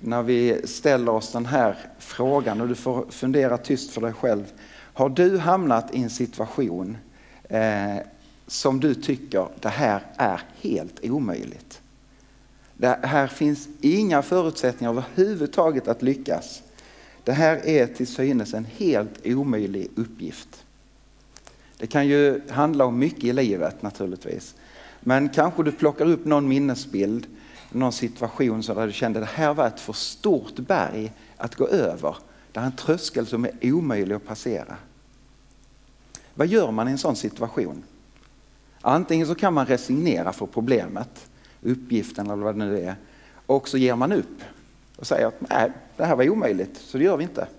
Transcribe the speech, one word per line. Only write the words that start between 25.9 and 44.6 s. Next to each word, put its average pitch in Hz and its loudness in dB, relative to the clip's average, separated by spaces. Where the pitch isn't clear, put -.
upp 165 2
någon 143 4
minnesbild, 117 0
någon 123 0
situation 113 -2
så 110 -4
där 110 0
du 101 -4
kände, 110 -2
"Det 110 -6
här 151 2
var 147 2
ett 110 -4
för - -10
stort - -2
berg 110 -2
att - -8
gå - 0
över. 80 0
Det 110 -6
här 123 -2
är 131 0
en 127 -12
tröskel 156 -2
som 117 -2
är - -4
omöjlig 120 0
att 107 -8
passera." 107 -8
Vad 151 2
gör 180 4
man 110 0
i - 0
en 135 -2
sån 135 0
situation? 104 -4
Antingen 160 2
så 165 -2
kan 180 2
man 135 2
resignera 123 0
för 104 -6
problemet, 110 -2
uppgiften 117 -2
eller 101 -4
vad 104 0
det 107 -2
nu 101 0
är, 92 -6
och 135 2
så 135 0
ger 127 4
man 135 0
upp - -4